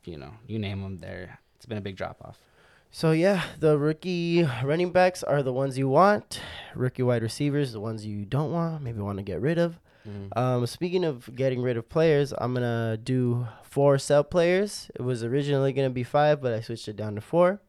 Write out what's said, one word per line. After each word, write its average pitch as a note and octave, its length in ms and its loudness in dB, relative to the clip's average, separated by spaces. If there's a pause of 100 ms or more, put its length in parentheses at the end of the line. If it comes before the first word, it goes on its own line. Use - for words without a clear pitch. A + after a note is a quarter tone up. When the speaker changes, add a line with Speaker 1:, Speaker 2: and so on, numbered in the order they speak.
Speaker 1:
you E2 120 -12
know, C2+ 140 -16 (160)
you A2 120 -6
name G2 240 -6
'em, F#2+ 160 -10
they're, F2+ 400 -14 (160)
it's - 100 -20
been A2+ 120 -8
a G2+ 40 -6
big G2 160 -8
drop-off. - 400 -12 (540)
Speaker 2:
So, D#3+ 200 0
yeah, E3+ 320 2 (160)
the D3+ 180 4
rookie E3+ 680 0 (200)
running E3+ 280 0
backs F3+ 300 4
are C#3+ 220 2
the B2+ 80 0
ones C3 260 -2
you C3+ 120 0
want. F#3+ 500 4 (360)
Rookie B2+ 280 -2
wide A#2+ 200 2
receivers, C#3 500 0
the G#2+ 80 -8
ones A2 240 -6
you G#2 200 -6
don't C3+ 280 -2
want, E3 300 -4
maybe A#2 180 -6
wanna G2 220 -4
get F#2+ 180 -4
rid D#3+ 160 0
of. E3+ 220 0 (280)
Speaker 1:
Mm-hmm. G2+ 300 -8
Speaker 2:
Um, B2 280 2
speaking F3+ 380 -2
of C3+ 320 -4
getting B2+ 260 0
rid B2 140 0
of A2+ 140 -6
players, D3+ 480 2
I'm B2 160 -2
gonna A#2 440 -2
do B2 500 0 (160)
four C#3+ 340 4
sell C#3+ 260 4
players. F3+ 720 0
It - 60 -8
was B2 240 -2
originally C3+ 480 2
gonna C3+ 160 2
be B2 140 -4
five, D3 380 2
but B2 120 0
I A2 80 -2
switched A2+ 260 -10
it G#2+ 80 -8
down G#2 200 -6
to G#2 60 -6
four. F3+ 480 2